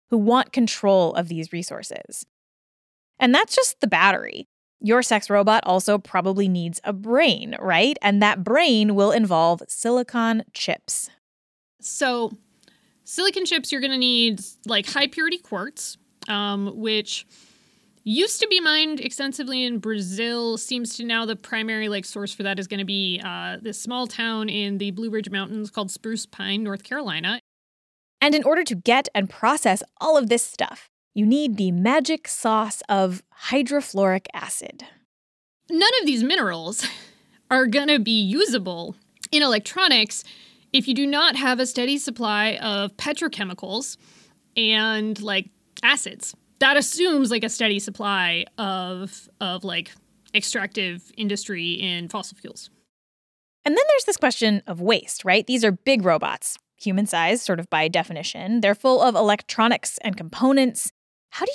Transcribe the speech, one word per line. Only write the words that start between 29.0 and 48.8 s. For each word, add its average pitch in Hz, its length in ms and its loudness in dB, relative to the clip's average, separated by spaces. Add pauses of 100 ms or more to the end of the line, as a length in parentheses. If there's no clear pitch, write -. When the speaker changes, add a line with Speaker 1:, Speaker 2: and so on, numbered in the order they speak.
Speaker 1:
and 196 120 0
process 220 540 2 (180)
all 311 180 4
of 240 120 2
this 233 140 2
stuff, - 440 -8 (280)
you 208 100 2
need 247 320 2
the 190 140 0
magic 262 560 0
sauce 220 600 -2
of 190 340 0 (240)
hydrofluoric 233 880 0
acid. - 500 -10 (840)
Speaker 2:
None 370 280 4
of 381 60 -2
these 254 180 2
minerals 208 640 -2 (320)
<laughs> - 320 -20
are 262 160 4
gonna 285 320 4
be 220 240 2
usable 190 720 -2 (360)
in 302 100 4
electronics 262 800 2 (500)
if 269 140 2
you 262 60 0
do 277 140 0
not 285 300 2
have 254 220 0
a 254 60 0
steady 254 320 -2
supply 220 640 -2
of 202 360 -4
petrochemicals 220 1000 -6 (580)
and, 220 680 0
like, 196 260 -4 (320)
acids. - 540 -2 (240)
That 277 180 4
assumes, 294 540 2
like, 226 120 -2
a 220 60 -4
steady 214 300 0
supply 196 640 -2 (120)
of, 185 720 -8 (120)